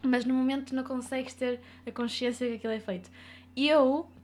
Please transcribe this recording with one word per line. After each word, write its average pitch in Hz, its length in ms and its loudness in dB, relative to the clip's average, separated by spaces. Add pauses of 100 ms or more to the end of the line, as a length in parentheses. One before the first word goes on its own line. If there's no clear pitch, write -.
mas 247 220 2
no 254 100 0
momento 269 360 0
tu 262 40 -4
não 262 80 -2
consegues 262 520 -6
ter 247 260 -4 (260)
a 240 60 -8
consciência 240 560 -2
que 233 60 -2
aquilo 220 180 -4
é 220 80 -2
feito. 185 280 -6 (460)
E 277 140 2
eu 294 420 6 (140)